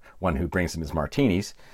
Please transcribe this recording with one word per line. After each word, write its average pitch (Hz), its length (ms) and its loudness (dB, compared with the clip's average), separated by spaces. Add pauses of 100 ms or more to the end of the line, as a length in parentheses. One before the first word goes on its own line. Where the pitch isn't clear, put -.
(180)
one 87 180 0
who 80 120 0
brings 87 260 0
him 82 60 -6
his 76 140 -6
martinis. 92 600 2 (200)